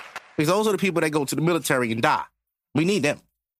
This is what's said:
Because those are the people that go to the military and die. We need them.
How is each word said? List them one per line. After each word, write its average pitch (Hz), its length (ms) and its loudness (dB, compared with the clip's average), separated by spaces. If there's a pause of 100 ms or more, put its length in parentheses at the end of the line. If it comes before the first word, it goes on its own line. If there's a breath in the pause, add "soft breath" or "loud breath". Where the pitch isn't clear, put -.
(360)
Because 156 120 0
those 208 200 2
are 214 40 2
the 185 60 -2
people 175 220 0
that 160 100 0
go 147 140 0
to 131 100 -6
the 139 80 -2
military 151 500 0
and 113 80 -4
die. 131 240 2 (520)
We 151 80 2
need 190 180 2
them. 143 180 -2 (400)